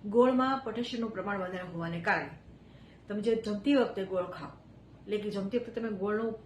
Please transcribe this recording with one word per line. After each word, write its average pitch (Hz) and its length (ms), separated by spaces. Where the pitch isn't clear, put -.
ગોળમાં 254 580
પોટેશિયમનું 226 480
પ્રમાણ 196 260
વધારે 180 340
હોવાને 170 280
કારણે 165 300
તમે 208 140
જે 226 140
જમતી 220 400
વખતે 214 300
ગોળ 185 180
ખાઓ, 165 260
એટલે 208 160
કે 208 120
જમતી 196 280
વખતે 240 140
તમે 226 180
ગોળનો 208 420